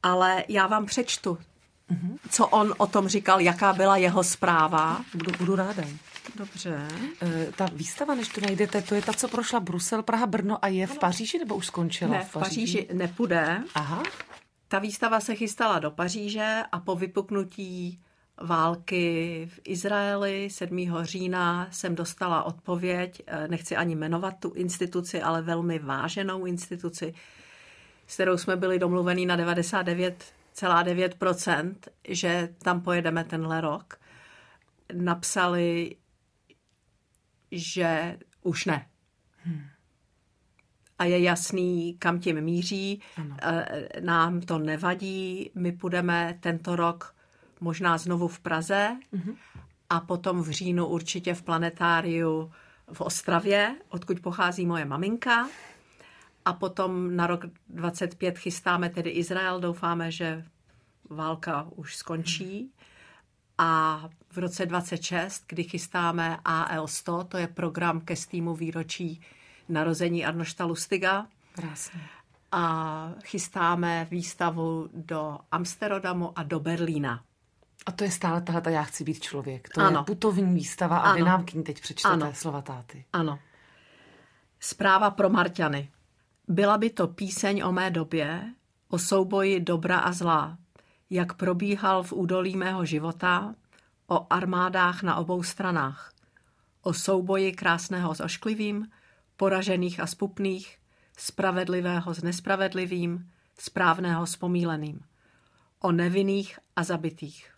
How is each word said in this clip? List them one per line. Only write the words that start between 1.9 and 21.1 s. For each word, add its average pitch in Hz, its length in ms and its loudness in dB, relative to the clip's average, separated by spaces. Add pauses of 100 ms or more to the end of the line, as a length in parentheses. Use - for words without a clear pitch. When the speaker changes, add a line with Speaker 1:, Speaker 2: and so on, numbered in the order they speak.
Speaker 1:
co - 180 4
on 214 300 6
o 202 100 4
tom 196 200 2
říkal, 190 320 6
jaká 175 340 6
byla 196 240 6
jeho 180 260 6
zpráva. 165 760 4 (140)
Speaker 2:
Budu, 170 220 -2
budu 180 180 2
ráda. 190 280 -2 (520)
Speaker 1:
Dobře. 170 520 -8 (340)
Speaker 2:
Eh, 165 340 0
ta 190 180 0
výstava, 269 420 -2
než 226 120 -2
to 208 140 -6
najdete, 202 400 2
to 208 140 -2
je 202 60 2
ta, 214 120 0
co 247 140 0
prošla 233 320 0
Brusel, 180 440 -2
Praha, 226 240 2
Brno 202 380 0
a - 20 2
je 190 200 2
v 247 40 -8
Speaker 1:
Ano. 294 80 -8
Speaker 2:
Paříži, 196 400 0
nebo 208 160 -2
už 180 120 -4
skončila 175 440 0
Speaker 1:
Ne, 185 120 2
Speaker 2:
v 196 60 -10
Speaker 1:
v - 40 -16
Paříži 190 480 0
Speaker 2:
Paříži? - 60 -8 (100)
Speaker 1:
nepůjde. 175 680 2 (120)
Speaker 2:
Aha. 156 280 -2 (640)
Speaker 1:
Ta 196 120 2
výstava 208 400 2
se 220 160 -2
chystala 214 440 2
do 151 120 -2
Paříže 214 680 -2 (100)
a 180 80 -4
po 185 160 -2
vypuknutí 185 1040 -4 (400)
války 170 1040 0 (100)
v - 80 -20
Izraeli 202 840 0
sedmého 175 560 -4
října 180 680 0